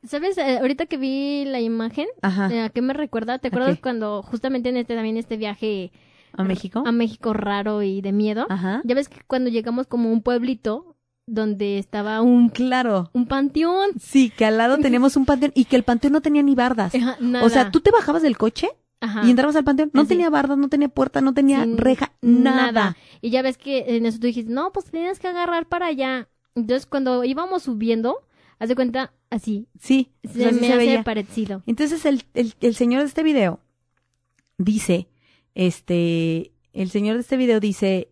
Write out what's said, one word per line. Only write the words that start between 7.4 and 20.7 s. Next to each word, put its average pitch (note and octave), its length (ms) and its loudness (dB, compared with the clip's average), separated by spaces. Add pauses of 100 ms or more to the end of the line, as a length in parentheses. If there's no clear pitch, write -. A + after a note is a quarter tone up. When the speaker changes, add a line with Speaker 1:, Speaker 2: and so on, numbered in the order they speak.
Speaker 1:
y G3 200 -4
de G3 100 -4
miedo? G#3+ 380 -2
Speaker 2:
Ajá. F#3+ 340 -4
Speaker 1:
Ya A#3+ 100 -2
ves C#4 140 -2
que - 180 -20
cuando B3+ 220 -2
llegamos A#3 380 -4
como A#3 240 -2
a - 20 2
un A3+ 100 2
pueblito B3 680 -4 (360)
donde G#3 520 -4
estaba G#3 420 -6
un, A#3+ 300 6
Speaker 2:
Claro. A#3+ 640 0
Speaker 1:
un B3 120 0
panteón. D#4 640 0 (100)
Speaker 2:
Sí, C4 300 4
que - 140 0
al A3 140 2
lado A#3 160 4
Speaker 1:
Entonces D4 120 0
Speaker 2:
teníamos B3+ 300 4
un C4+ 80 4
panteón C#4+ 300 2
y C4 100 4
que - 120 2
el B3 60 4
panteón B3 300 2
no D4+ 80 2
tenía D4 220 2
ni C#4 120 4
bardas. A#3+ 400 0
Speaker 1:
Ajá, B3+ 220 0 (260)
Speaker 2:
O A#3 60 8
sea, B3 140 6
Speaker 1:
nada. G3+ 80 0
Speaker 2:
tú D#4 100 2
te G4+ 100 4
bajabas F4 300 4
del C#4+ 160 2
coche A#3 320 -2 (320)
Speaker 1:
Ajá. G#3+ 260 -4
Speaker 2:
y A#3+ 40 8
entrabas C#4 260 4
al D4 80 2
panteón, D4 300 2
no C#4 80 6
Speaker 1:
Así. D4 80 2
Speaker 2:
tenía F4 180 2
bardas, C#4 300 2
no C#4 100 2
tenía C#4+ 200 2